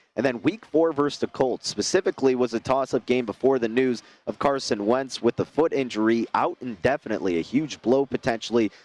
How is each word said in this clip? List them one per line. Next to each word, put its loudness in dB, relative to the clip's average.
and 0
then -2
week -2
four 2
versus 0
the -2
Colts. -2
Specifically 0
was 0
a -2
toss-up -2
game 0
before 2
the 0
news 0
of -8
Carson -2
Wentz 0
with 2
the -4
foot 0
injury 0
out -2
indefinitely. -2
A 0
huge -4
blow 2
potentially -2